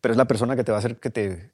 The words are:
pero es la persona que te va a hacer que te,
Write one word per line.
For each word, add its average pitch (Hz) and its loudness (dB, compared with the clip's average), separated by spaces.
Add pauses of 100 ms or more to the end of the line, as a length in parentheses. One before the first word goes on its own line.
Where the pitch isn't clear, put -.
pero 120 2
es 113 2
la 123 6
persona 120 0
que 123 0
te - -2
va 107 2
a - 0
hacer 117 -4
que - -8
te, 98 -6